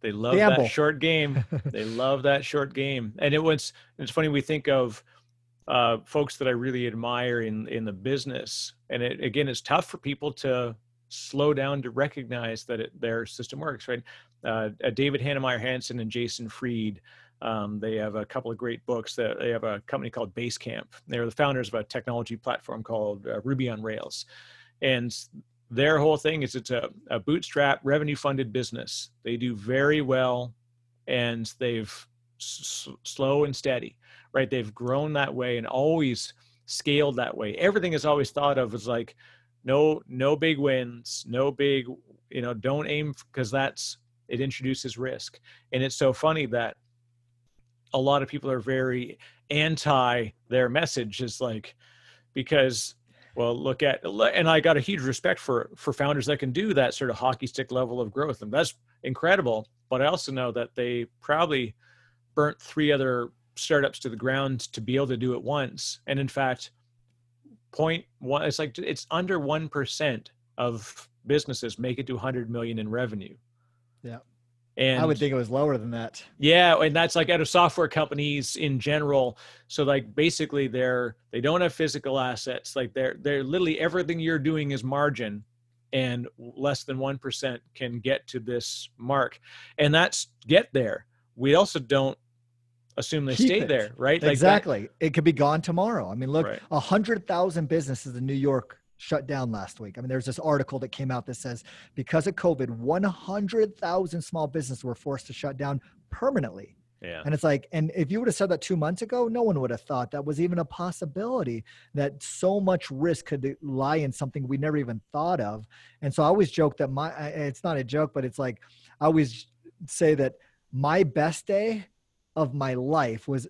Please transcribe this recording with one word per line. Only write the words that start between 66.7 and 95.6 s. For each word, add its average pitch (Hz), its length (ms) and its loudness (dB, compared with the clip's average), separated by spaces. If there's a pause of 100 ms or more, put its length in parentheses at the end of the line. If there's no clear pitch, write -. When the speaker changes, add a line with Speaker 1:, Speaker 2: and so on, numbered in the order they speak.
Speaker 1:
point 160 340 -2 (140)
one, 139 220 0
it's 151 160 -2
like, 147 200 -4
it's 156 320 -6
under 180 280 0
one 151 300 -2
percent 139 640 -4 (240)
of 117 500 -6 (200)
businesses 131 520 0
make 127 200 -4
it 131 80 -6
to 127 100 -4
a - 20 -6
hundred 123 300 -4
million 117 300 -4
in 107 100 -6
revenue. 107 480 -4 (640)
Speaker 2:
Yeah. 120 180 -14 (580)
Speaker 1:
And 131 220 4
Speaker 2:
I 160 60 4
would 151 100 4
think 135 160 2
it 135 40 2
was 120 120 0
lower 135 300 2
than 117 140 -6
that. 117 300 -8 (160)
Speaker 1:
Yeah, 165 400 8
and 156 160 4
that's, 165 220 2
like, 160 140 2
out 170 100 4
of 147 80 0
software 175 400 6
companies 147 680 -2
in 143 220 0
general. 143 600 2 (300)
So, - 160 0
like, 131 300 2
basically 147 540 2
they're, 123 480 0 (160)
they 120 80 -2
don't 160 220 2
have 170 100 2
physical 139 480 -2
assets. 127 560 -6
Like, 127 160 -4
they're, 131 260 -2
they're 143 240 0
literally, 160 380 0
everything 165 400 0
you're 160 180 0
doing 147 340 0
is 120 120 -4
margin, 127 600 0 (500)
and 123 420 0
less 131 480 -4
than 131 140 -6
one 135 180 -4
percent 127 460 -6 (120)
can 120 260 -6
get 131 260 0
to 127 120 -8
this 120 600 -6
mark. 123 420 0 (380)
And 147 160 6
that's - 340 2 (180)
get 175 280 6
there. 120 320 0 (300)
We 135 180 4
also 185 240 6
don't 135 400 2 (800)
assume 147 260 -2
they 131 100 0
Speaker 2:
Keep 240 120 6
Speaker 1:
stay 208 140 6
Speaker 2:
it. 139 80 -2
Speaker 1:
there, 117 280 2
right? 139 200 4
Like 170 40 0
that 151 120 4
Speaker 2:
Exactly. 143 580 4 (100)
It 160 140 0
could 160 100 2
be 165 80 8
gone 143 300 4